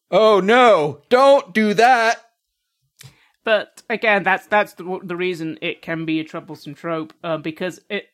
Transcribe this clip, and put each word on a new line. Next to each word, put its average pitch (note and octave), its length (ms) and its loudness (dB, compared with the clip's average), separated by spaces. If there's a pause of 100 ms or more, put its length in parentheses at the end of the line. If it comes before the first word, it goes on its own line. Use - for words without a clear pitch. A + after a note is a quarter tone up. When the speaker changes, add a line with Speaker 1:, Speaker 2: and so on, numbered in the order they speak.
(100)
Speaker 1:
oh G#3+ 280 4
no, G3 720 2
don't C4+ 440 4
do G#3+ 220 0
that." A#3 500 2 (1200)
Speaker 2:
But - 480 -4
again, G#3 320 0
that's, F#3 240 -2
that's G3+ 280 -2
the, F#3 280 -12
the F3+ 140 -10
reason E3+ 460 -6
it E3+ 200 -8
can E3 220 -8
be D#3+ 160 -4
a D#3 40 -8
troublesome D3+ 500 -16
trope, D#3+ 380 -10 (120)
uh, D#3+ 140 -6
because E3 500 -10
it, G3+ 260 -8